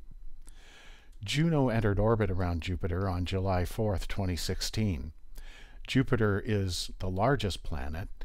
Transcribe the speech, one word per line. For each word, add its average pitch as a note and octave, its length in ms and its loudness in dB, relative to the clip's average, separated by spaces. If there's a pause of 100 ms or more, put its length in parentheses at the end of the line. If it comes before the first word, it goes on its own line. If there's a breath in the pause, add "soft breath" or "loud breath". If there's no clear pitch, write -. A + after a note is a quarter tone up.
(1200 loud breath)
Juno C#3 460 4
entered G#2+ 320 4
orbit G#2+ 320 4
around F2 300 0
Jupiter F2+ 480 -2
on F2+ 160 -2
July F#2 400 2
fourth, G#2 420 0
twenty F#2 300 -2
sixteen. F2 720 -2 (720 loud breath)
Jupiter A2 600 4
is G2 440 0 (100)
the F#2+ 100 0
largest G#2+ 540 2
planet. D2+ 440 -4 (160 loud breath)